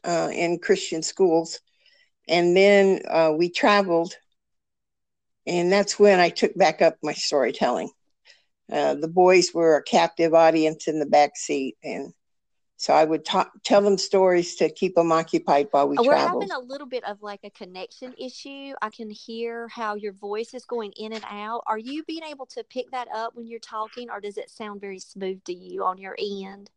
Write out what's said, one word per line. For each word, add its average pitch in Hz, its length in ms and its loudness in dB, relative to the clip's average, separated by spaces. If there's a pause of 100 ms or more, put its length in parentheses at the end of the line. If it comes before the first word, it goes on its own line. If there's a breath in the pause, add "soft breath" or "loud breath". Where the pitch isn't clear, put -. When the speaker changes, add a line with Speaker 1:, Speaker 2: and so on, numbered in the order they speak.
Speaker 1:
uh, 170 300 -2
in 170 260 -2
Christian 175 440 -2
schools, 165 580 0 (680)
and 175 280 2
then, 196 520 6
uh, 160 280 2
we 175 140 0
traveled, 185 680 2 (1300)
and 175 240 0
that's 202 280 0
when 202 200 8
I 175 120 4
took - 260 -2
back 170 260 2
up 160 200 4
my 151 100 -6
storytelling. 123 760 -2 (840 soft breath)
Uh, 143 220 0
the 151 140 -6
boys 180 460 6
were 165 220 4
a 139 60 0
captive 165 520 2
audience 160 540 4
in 156 100 -2
the 147 80 -2
back 147 300 4
seat, 135 480 -4
and 139 280 -10 (640)
so - 180 -2
I 156 100 6
would 156 200 -2
ta-, - 260 -2 (140)
tell 202 180 4
them 202 160 2
stories 180 580 2
to 160 140 2
keep 180 240 -4
them 170 180 4
occupied 160 580 0
while 143 180 2
we 143 100 -2
Speaker 2:
Oh, 233 40 2
we're 277 140 6
Speaker 1:
traveled. - 260 0
Speaker 2:
having 392 80 -6
a 302 160 -6
little 277 220 -14
bit 240 160 -10
of, 208 180 -12
like, 202 220 -14
a 202 60 -16
connection 190 680 -16
issue. 277 540 -14 (100)
I 214 80 -8
can 220 200 -16
hear 233 580 -12
how 220 260 -8
your 208 180 -10
voice 208 420 -10
is 247 100 -16
going 226 320 -10
in 220 160 -12
and 220 160 -12
out. 208 380 -10
Are 220 120 -4
you 269 260 -10
being 320 200 -12
able 277 220 -14
to - 180 -14
pick 254 260 -10
that 247 240 -8
up 226 220 -8
when 233 100 -16
you're 226 140 -14
talking, 226 500 -12
or 202 100 -10
does 202 180 -12
it - 120 -14
sound 208 300 -14
very 196 180 -12
smooth 190 460 -10
to 180 100 -10
you 180 300 -10
on 185 140 -4
your 190 200 -14
end? 202 580 -10